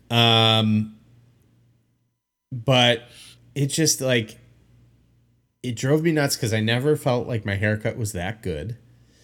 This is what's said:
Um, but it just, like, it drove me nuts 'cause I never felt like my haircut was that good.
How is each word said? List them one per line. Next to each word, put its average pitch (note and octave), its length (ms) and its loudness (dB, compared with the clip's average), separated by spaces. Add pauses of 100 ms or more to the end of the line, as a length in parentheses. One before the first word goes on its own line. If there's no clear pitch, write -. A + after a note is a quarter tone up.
(100)
Um, A2+ 840 4 (1600)
but B2 560 2 (460)
it C#3+ 140 -2
just, D3+ 320 0
like, B2 380 -2 (1200)
it B2 140 -8
drove D3 260 0
me E3 100 2
nuts C#3+ 240 0
'cause G#2 180 -2
I A2 60 0
never B2 360 0
felt B2 320 -2
like A2+ 180 -6
my G2+ 100 -2
haircut G#2+ 400 -2
was G#2+ 160 -6
that F#2 300 -8
good. F#2 340 -8 (460)